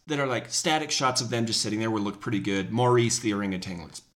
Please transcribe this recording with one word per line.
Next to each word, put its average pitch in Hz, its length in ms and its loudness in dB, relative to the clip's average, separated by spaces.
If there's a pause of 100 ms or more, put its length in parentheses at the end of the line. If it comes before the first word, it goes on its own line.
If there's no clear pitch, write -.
that 147 120 -2
are, 139 80 2
like, 120 240 -2
static 156 400 0
shots 131 300 2
of 120 80 -4
them 117 160 0
just 110 160 0
sitting 107 180 -2
there 113 120 0
would 107 120 0
look 101 160 -4
pretty 110 200 -2
good. 98 320 -2
Maurice 120 480 4
the 107 140 0
orangutan 95 500 -4
looks 73 180 -16 (180)